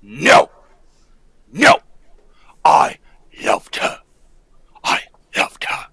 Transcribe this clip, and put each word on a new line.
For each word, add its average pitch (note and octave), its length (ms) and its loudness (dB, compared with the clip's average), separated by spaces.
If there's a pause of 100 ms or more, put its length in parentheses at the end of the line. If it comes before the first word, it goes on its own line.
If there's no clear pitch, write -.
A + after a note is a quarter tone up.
No! E3 500 2 (1000)
No! A3+ 280 2 (840)
I - 340 2 (440)
loved - 340 -6
her. - 240 -8 (840)
I - 160 -4 (360)
loved - 280 -8
her. - 280 -12